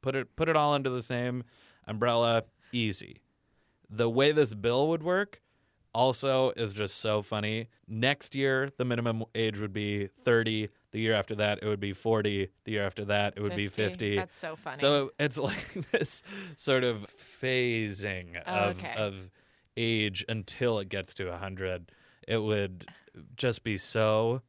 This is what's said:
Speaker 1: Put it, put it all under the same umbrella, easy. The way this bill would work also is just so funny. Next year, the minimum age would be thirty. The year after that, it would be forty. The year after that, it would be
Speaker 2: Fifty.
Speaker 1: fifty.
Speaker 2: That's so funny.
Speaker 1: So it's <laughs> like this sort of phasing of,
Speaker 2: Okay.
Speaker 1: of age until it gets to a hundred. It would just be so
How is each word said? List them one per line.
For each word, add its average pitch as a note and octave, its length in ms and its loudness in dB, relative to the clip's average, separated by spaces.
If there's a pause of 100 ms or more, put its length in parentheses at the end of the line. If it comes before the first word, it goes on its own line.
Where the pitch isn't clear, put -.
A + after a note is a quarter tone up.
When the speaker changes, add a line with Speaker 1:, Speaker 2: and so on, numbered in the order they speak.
Speaker 1:
Put C3+ 140 -2
it, C3+ 200 -6
put D#3+ 140 0
it D#3+ 60 4
all D3 180 4
under C3+ 160 2
the B2 140 -2
same B2 400 -2 (440)
umbrella, A#2 560 4 (280)
easy. A2+ 460 -2 (720)
The A#2 200 2
way C3+ 220 6
this D3 220 4
bill A#2 360 2
would D#3+ 140 0
work F#3 380 -2 (520)
also C3 640 4
is A2 180 -2
just G2+ 240 -4
so G#2+ 240 2
funny. G#2+ 460 -4 (200)
Next B2 480 -2
year, C3+ 420 2
the B2+ 80 0
minimum A#2 380 0 (100)
age A2 260 0
would G2+ 140 -6
be G#2 340 -2 (160)
thirty. A2+ 460 4 (220)
The A2 80 -4
year A2 140 2
after G#2 220 0
that, G#2 260 2
it G#2 60 -4
would G#2 120 0
be G2+ 140 -4
forty. G#2 560 2 (140)
The A2 100 -8
year G2+ 120 0
after G2+ 200 -6
that, G2+ 300 2
it G2+ 60 -8
would G#2 140 -2
be G#2 120 -2
Speaker 2:
Fifty. G#2 220 0
Speaker 1:
fifty. F#3 280 -2
Speaker 2:
That's - 200 -4
so D#3+ 180 -10
funny. C3+ 220 -10
Speaker 1:
So C#3 420 4
it's C#3+ 180 0
<laughs> C#3 120 -2
like - 240 -8 (180)
this - 300 0 (340)
sort C3 280 2
of A2 240 -2
phasing G#2 1400 -4
of, G2+ 340 0
Speaker 2:
Okay. F#2+ 180 -8
Speaker 1:
of G2 340 -6 (480)
age A2 520 0
until A2+ 500 -2
it F#2+ 100 -8
gets G2 260 -6
to F#2 160 -6
a F2 60 -8
hundred. F#2 540 -6 (360)
It A2+ 100 0
would G2+ 480 -2 (500)
just B2 280 0
be G#2+ 140 -2
so A2 720 2